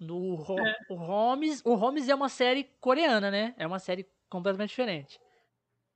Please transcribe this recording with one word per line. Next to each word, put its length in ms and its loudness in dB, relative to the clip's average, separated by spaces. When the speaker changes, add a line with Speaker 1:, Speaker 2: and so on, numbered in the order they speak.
Speaker 1:
No 360 -4
Ho-, 300 -2
Speaker 2:
É. 100 0
Speaker 1:
o 60 -8
Homes, 680 0
o 100 4
Homes 340 0
é 60 4
uma 140 0
série 360 2
coreana, 500 4
né? 280 -2
É 80 -4
uma 120 -4
série 300 -6
completamente 420 -2
diferente. 500 -6